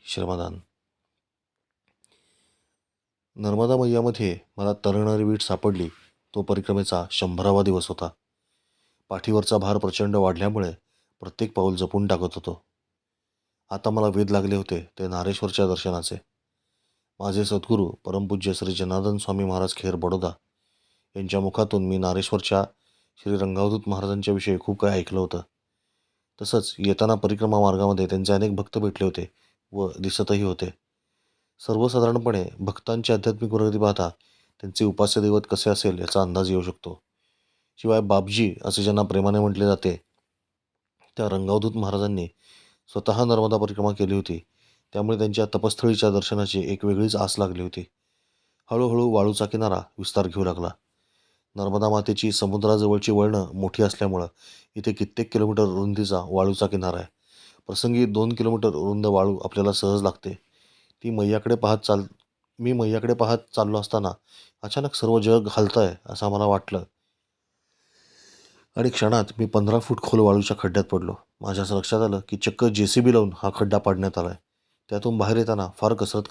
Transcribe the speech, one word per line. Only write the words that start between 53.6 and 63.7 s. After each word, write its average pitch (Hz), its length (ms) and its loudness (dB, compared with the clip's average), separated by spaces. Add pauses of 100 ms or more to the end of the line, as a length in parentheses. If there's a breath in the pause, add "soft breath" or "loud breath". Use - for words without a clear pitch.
असल्यामुळं 95 440 -2 (480 loud breath)
इथे 107 180 -2
कित्येक 107 400 -6
किलोमीटर 107 300 2
रुंदीचा 98 680 0
वाळूचा 95 380 2
किनारा 90 300 -4
आहे. 90 100 -10 (600 soft breath)
प्रसंगी 120 380 2
दोन 110 280 0
किलोमीटर 113 360 0
रुंद 101 360 -2
वाळू 98 380 4
आपल्याला 101 280 0
सहज 98 300 0
लागते. 95 320 -2 (720 soft breath)
ती 117 60 -6
मैयाकडे 107 460 0
पाहत 110 220 2
चाल-, 101 440 -2 (380)
मी 120 140 -2
मैयाकडे 113 400 0
पाहत 117 240 2 (180)
चाललो 107 240 0